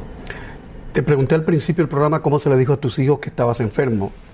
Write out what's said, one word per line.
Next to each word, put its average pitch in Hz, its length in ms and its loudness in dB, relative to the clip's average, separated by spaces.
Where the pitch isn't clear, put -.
Te 151 100 0
pregunté 135 320 2
al 160 80 2
principio 165 420 2
del 147 40 -6
programa 147 320 2
cómo 147 180 2
se 143 120 0
le 135 80 4
dijo 131 160 4
a - 20 -6
tus 131 220 -4
hijos 139 200 2
que - 120 -10
estabas - 300 0
enfermo 113 520 0